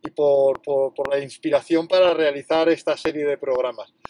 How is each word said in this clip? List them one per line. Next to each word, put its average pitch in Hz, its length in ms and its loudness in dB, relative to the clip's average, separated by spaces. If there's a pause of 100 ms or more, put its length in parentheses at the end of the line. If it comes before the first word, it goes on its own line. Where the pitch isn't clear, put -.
y - 80 -10
por, 139 500 2
por, 135 340 -2
por 139 200 -2
la 139 80 -2
inspiración 156 640 -2
para 180 260 4
realizar 160 560 0
esta 156 280 0
serie 151 280 -4
de 143 140 0
programas, 127 560 -4 (160)